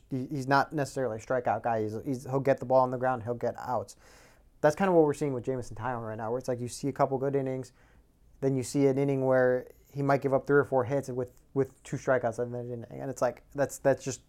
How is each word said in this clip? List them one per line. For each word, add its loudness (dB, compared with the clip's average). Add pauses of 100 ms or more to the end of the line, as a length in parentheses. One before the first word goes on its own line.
he, -6
he's -6
not 2
necessarily -4
a -12
strikeout -2
guy, 0
he's, -4
he's, -4
he'll -2
get 2
the -10
ball 4
on 0
the -4
ground, -2
he'll -4
get -4
outs. -6 (680)
That's 4
kind 2
of 4
what 8
we're 2
seeing -2
with -6
Jameson -6
Taillon -6
right -8
now, -6
where -2
it's -8
like -4
you -4
see -6
a 0
couple 0
good 0
innings, -4 (680)
then 2
you 0
see 2
an 4
inning 0
where 4 (260)
he -6
might 2
give 0
up 2
three 6
or 6
four 2
hits -2
with, -6 (220)
with -2
two -8
strikeouts 0
in -4
that -6
inning. -10
And -8
it's -12
like, -2 (120)
that's, -4
that's 2
just, -8